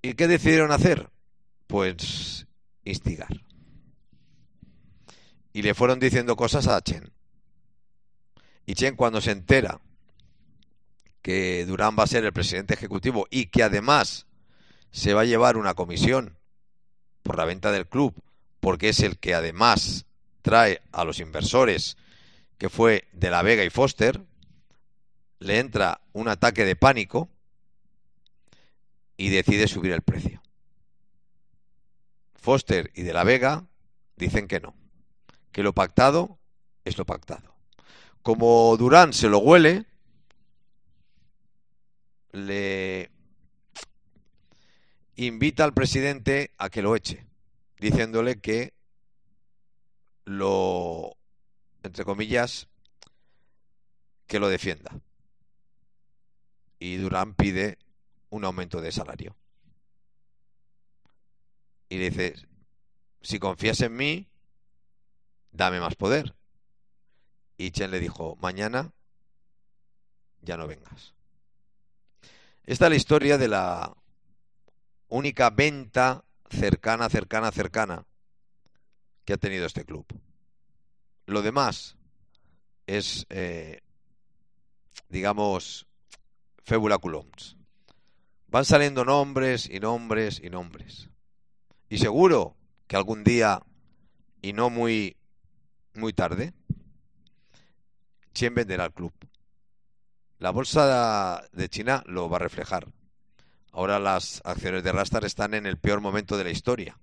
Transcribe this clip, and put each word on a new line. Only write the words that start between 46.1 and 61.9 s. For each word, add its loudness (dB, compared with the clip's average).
a -6
que -6
lo 2
eche, -8
diciéndole -2
que -6
lo, -2
entre -12
comillas, -4
que -4
lo 0
defienda. -6
Y -10
Durán -6
pide -2
un -12
aumento -8
de -8
salario. -12
Y -8